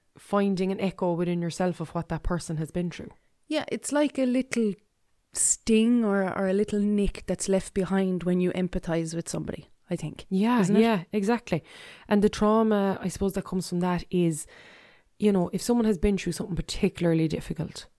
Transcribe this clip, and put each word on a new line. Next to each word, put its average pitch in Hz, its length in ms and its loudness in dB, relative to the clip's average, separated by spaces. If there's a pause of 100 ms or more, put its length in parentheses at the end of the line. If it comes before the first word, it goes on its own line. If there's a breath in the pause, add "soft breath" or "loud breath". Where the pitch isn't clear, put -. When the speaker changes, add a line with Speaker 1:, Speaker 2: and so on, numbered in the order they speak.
(180)
Speaker 1:
finding 196 520 0
an 196 100 -4
echo 180 340 0
within 175 260 -2
yourself 170 400 -2
of 160 140 -6
what 170 160 -6
that 165 120 -4
person 165 360 -4
has 156 120 -6
been 175 200 -4
through. - 200 -14 (360)
Speaker 2:
Yeah, 302 260 -2
it's - 200 -6
like 294 260 0
a 262 80 2
little 240 480 0 (580)
sting 226 720 2
or, 196 180 2 (140)
or 190 120 0
a 185 40 2
little 208 280 0
nick 202 460 0
that's - 220 -4
left 190 260 0
behind 185 500 0
when 180 160 2
you 180 120 2
empathise 170 640 -2
with 165 140 -6
somebody, - 420 -8 (200)
I 175 60 -2
think. - 320 -10
Speaker 1:
Yeah, 220 320 2
Speaker 2:
Isn't 196 160 4
it? 220 40 8
Speaker 1:
yeah, 220 320 4
exactly. 208 500 -2 (460 loud breath)
And 208 140 4
the 208 60 4
trauma, 208 720 2
I 190 80 -4
suppose, 196 260 -2
that 190 100 -4
comes 185 240 -6
from 175 120 -2
that 180 300 0
is, 170 360 0 (720 loud breath)
you 208 140 2
know, 180 200 2
if 190 100 -4
someone 240 240 2
has 208 120 2
been 202 200 2
through 175 140 -4
something - 240 -6
particularly 165 720 0
difficult - 580 -8 (120)